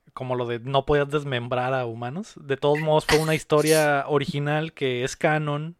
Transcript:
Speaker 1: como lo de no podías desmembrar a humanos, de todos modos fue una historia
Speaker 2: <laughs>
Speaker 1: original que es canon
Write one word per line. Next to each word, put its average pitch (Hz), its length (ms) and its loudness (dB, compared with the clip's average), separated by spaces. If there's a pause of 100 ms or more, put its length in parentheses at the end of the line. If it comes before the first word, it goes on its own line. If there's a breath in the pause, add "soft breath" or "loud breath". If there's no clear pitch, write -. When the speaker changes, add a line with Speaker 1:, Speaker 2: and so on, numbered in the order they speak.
(120)
Speaker 1:
como 127 240 -6
lo 123 100 -2
de 120 140 -4
no 135 260 -2
podías 143 240 2
desmembrar 127 640 -2
a 127 120 -2
humanos, 120 500 -8
de 139 200 -2
todos 147 220 2
modos 156 280 2
fue 156 120 4
una 156 160 2
historia 151 720 2
Speaker 2:
<laughs> - 40 -8
Speaker 1:
original 147 640 -2
que 127 320 -2
es - 120 -6
canon 151 640 -2